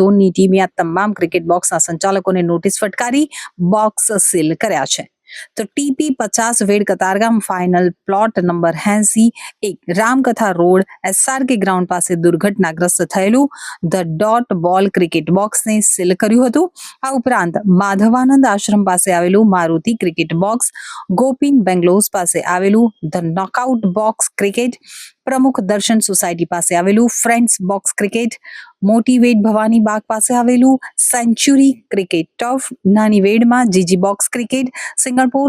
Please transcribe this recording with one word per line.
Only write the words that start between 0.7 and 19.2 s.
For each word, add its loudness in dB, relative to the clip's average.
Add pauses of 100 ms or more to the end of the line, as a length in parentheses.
તમામ -2
ક્રિકેટ -4
બોક્સના -2
સંચાલકોને -2
નોટિસ -2
ફટકારી -2 (480)
બોક્સ 0 (140)
સીલ 0
કર્યા -2
છે. -12 (420)
તો -8
ટી -4
પી -4
પચાસ -2 (100)
વેડ 2
કતારગામ 0
ફાઇનલ 0 (180)
પ્લોટ 0
નંબર 0 (140)
એંસી 2 (440)
એક -8
રામકથા 0
રોડ 2 (160)
એસ -2 (100)
આર -4 (100)
કે 0
ગ્રાઉન્ડ -2
પાસે -4 (140)
દુર્ઘટનાગ્રસ્ત 0 (120)
થયેલું 2 (460)
The -2 (180)
Dot 0 (120)
Ball 2
ક્રિકેટ -2
બોક્સને -2 (120)
સીલ 0
કર્યું 2
હતું. 0 (320)
આ -6
ઉપરાંત 0 (240)
માધવાનંદ 2
આશ્રમ 0
પાસે 0
આવેલું 4